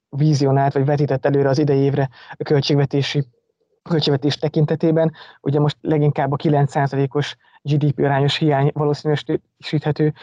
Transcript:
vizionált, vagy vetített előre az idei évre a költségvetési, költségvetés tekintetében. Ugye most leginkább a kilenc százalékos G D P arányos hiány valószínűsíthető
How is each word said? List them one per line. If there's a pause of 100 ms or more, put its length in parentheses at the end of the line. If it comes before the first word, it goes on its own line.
vizionált,
vagy
vetített
előre
az
idei
évre (220)
a
költségvetési, (580)
költségvetés
tekintetében. (280)
Ugye
most
leginkább
a
kilenc
százalékos (260)
G
D
P
arányos
hiány
valószínűsíthető (100)